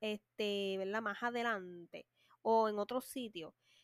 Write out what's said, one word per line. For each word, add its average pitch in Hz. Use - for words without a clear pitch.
este, 208
¿verdad? 202
Más 202
adelante 214
o 226
en 208
otro 240
sitio. 208